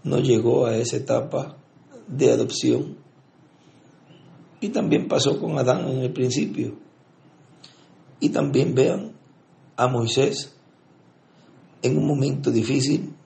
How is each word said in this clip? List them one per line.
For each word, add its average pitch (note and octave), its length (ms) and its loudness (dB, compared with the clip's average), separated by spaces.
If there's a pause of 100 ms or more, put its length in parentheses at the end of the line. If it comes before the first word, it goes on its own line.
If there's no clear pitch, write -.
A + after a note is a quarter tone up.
No C#3 140 0
llegó B2 480 2
a A2+ 120 0
esa A#2 200 -2
etapa - 600 -4 (500)
de C3 240 2
adopción. - 680 0 (1600)
Y G#3 100 -6
también - 380 0
pasó C#3 320 0
con D3+ 200 -2
Adán B2+ 300 2
en C3 100 -2
el B2+ 120 -2
principio. B2 640 -2 (1500)
Y - 100 2
también C#3 440 0
vean G3 380 2 (680)
a B2 100 2
Moisés B2 680 0 (1300)
en D3+ 160 2
un C#3+ 80 0
momento C#3+ 420 0
difícil B2+ 640 0 (120)